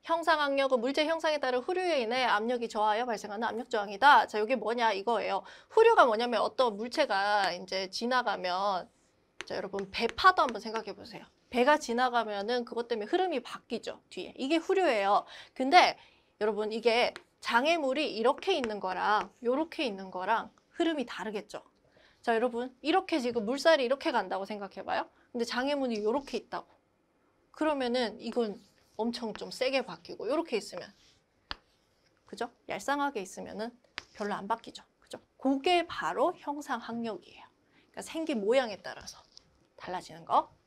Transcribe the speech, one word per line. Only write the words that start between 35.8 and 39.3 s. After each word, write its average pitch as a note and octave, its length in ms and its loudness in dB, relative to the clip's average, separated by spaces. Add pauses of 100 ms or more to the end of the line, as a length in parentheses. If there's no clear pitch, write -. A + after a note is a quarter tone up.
바로 G#3+ 520 -2
형상 C#4 420 -8
학력이에요. A3+ 680 -10 (280)
그러니까 - 280 -18
생긴 D#4 380 -4
모양에 A3 380 2
따라서 - 440 -14 (540)